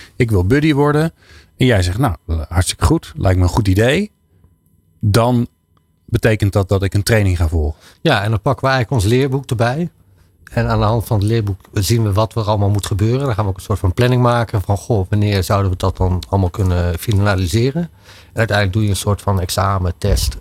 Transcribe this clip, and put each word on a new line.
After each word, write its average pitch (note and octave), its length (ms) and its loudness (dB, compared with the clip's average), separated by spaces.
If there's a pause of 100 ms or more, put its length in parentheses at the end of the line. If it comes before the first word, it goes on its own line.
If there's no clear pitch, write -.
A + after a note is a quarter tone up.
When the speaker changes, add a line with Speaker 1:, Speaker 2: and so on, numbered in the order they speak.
(160)
Speaker 1:
Ik A#2+ 140 0
wil F#2 140 2
buddy C#3+ 300 2
worden. D3 380 2 (440)
En C3 100 2
jij G#2+ 160 4
zegt, F2+ 160 -2
"Nou, A#2+ 160 0 (120)
eh, D#2+ 220 -2
hartstikke - 360 -2
goed, D#3 320 0
lijkt F#2+ 220 2
me F2+ 60 4
een F2 60 2
goed G#2+ 180 0
idee." B2+ 420 2 (880)
Dan A#2+ 460 2 (580)
betekent A2 480 0
dat G2 160 0
dat G2 140 0
ik F#2+ 120 -2
een G2+ 80 0
training G2+ 340 2
ga E2 120 0
volgen. D#2 320 -2 (200)
Speaker 2:
Ja, B2+ 220 0
en G#2+ 80 -2
dan A2 100 0
pakken - 260 -2
we C3+ 40 2
eigenlijk C3 320 0
ons G2+ 100 0
leerboek C3+ 380 0
erbij. B2+ 400 -2 (640)
En A#2 160 -2
aan A2+ 100 0
de A2 60 2
hand A2 220 0
van A2 120 0
het G2 80 0
leerboek G#2+ 340 -2 (120)
zien A2+ 300 0
we G#2 100 0
wat G#2+ 220 0
er A2+ 100 -4
allemaal G2+ 260 0
moet G2 160 -2
gebeuren. A2+ 400 0
Dan A#2+ 80 -2
gaan G2+ 100 -2
we G2 60 -2
ook F#2 60 -6
een - 60 -16
soort G2+ 160 -4
van F2+ 160 0
planning B2 280 2
maken A#2+ 400 0
van, G2+ 140 -2
"Goh, G2 340 -2
wanneer G#2 340 2
zouden G2 260 0
we F2+ 60 -2
dat F#2+ 200 -2
dan F2+ 320 0
allemaal F#2+ 220 0
kunnen F2 480 0
finaliseren?" G#2 840 0
En - 560 -14
uiteindelijk G2+ 380 0
doe A2 80 0
je G#2 60 0
een F#2+ 60 -2
soort G2+ 260 -2
van G2 180 0
examen, F#2+ 580 -2
test. - 420 0